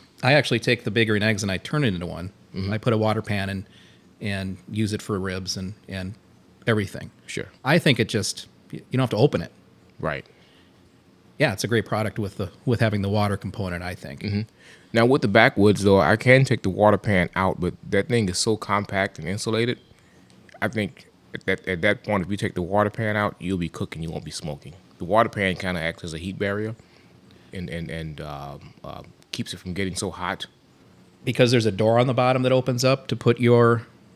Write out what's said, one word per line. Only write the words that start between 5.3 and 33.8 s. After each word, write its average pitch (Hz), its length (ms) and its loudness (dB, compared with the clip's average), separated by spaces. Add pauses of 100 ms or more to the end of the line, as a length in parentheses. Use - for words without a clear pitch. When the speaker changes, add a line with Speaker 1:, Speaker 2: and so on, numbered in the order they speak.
Speaker 1:
and, 95 160 -8 (160)
and 95 240 -8 (520)
everything. 107 460 -2 (160)
Speaker 2:
Sure. - 200 -10 (180)
Speaker 1:
I 151 120 4
think 147 220 4
it 110 100 0
just, - 380 -4 (240)
y-, - 80 -12 (100)
you 127 80 -4
don't 131 40 2
have 127 100 0
to 104 60 0
open 110 240 4
it. - 100 -12 (480)
Speaker 2:
Right. 73 260 -6 (1120)
Speaker 1:
Yeah, 139 160 2
it's - 120 -6
a - 20 -4
great 107 180 0
product 107 320 -4
with 101 200 -6
the, 101 120 -6 (160)
with 117 140 0
having 107 220 2
the 98 80 -2
water 104 260 2
component, 92 480 -6
I 90 100 -8
think. 71 280 -14
Speaker 2:
Mm-hmm. 101 200 -2 (520)
Now, 117 120 4
with 135 160 4
the 117 60 2
backwoods, 104 560 6
though, 98 160 6
I 87 160 4
can 131 300 6
take - 180 0
the 98 60 -2
water 104 280 4
pan 92 380 0
out, 92 240 0
but 90 140 -2 (160)
that 101 180 0
thing 117 220 0
is 87 80 -4
so 110 180 0
compact 101 640 -4
and 80 80 -10
insulated. 113 520 -2 (840)
I 104 80 -2
think 101 380 -6 (280)
at - 100 -16
that, 95 220 -4
at 92 140 -4
that 104 220 0
point, 101 200 0
if 85 80 -6
you 101 60 -4
take - 180 -4
the 90 60 -2
water 101 280 2
pan 107 280 -4
out, 104 200 -2
you'll 90 200 -4
be 85 120 -2
cooking, - 320 -10
you 82 80 -6
won't 82 160 -8
be 78 60 -12
smoking. 73 420 -10 (240)
The 90 80 -8
water 107 240 2
pan 95 280 -2
kinda 90 220 -4
acts 82 240 -6
as 82 120 -8
a - 20 -10
heat 90 220 -8
barrier 104 340 -4 (800)
and, 87 160 -10
and, 85 220 -8
and, 78 300 -10
um, 71 520 -14 (100)
uh, - 200 -14 (280)
keeps - 220 -8
it 98 40 -12
from 90 160 -10
getting 92 220 -4
so 101 140 -6
hot. 90 380 -6 (760)
Speaker 1:
Because 123 280 4
there's 117 160 4
a 104 40 4
door 110 280 4
on 127 80 4
the 131 80 0
bottom 127 280 2
that 127 80 2
opens 127 320 2
up 135 240 2
to 127 80 -4
put 120 240 2
your 117 460 6 (300)